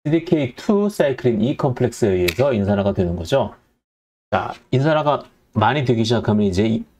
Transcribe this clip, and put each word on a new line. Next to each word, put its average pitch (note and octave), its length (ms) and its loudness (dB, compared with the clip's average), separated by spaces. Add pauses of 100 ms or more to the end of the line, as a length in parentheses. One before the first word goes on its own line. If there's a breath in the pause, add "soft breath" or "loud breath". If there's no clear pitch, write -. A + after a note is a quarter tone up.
씨디케이 D#3 500 0
투 G3+ 340 0
사이클린 B2+ 520 0
E B2+ 160 -2
컴플렉스에 B2 520 0
의해서 F#2 440 0
인산화가 G2+ 400 0
되는 F2 220 -2
거죠. G#2 400 -2 (760)
자, F#2+ 220 -2 (180)
인산화가 D3 520 2 (300)
많이 B2 320 0
되기 A#2 200 2
시작하면 G#2+ 400 2
이제 G2 220 0
이 A2+ 160 -2 (160)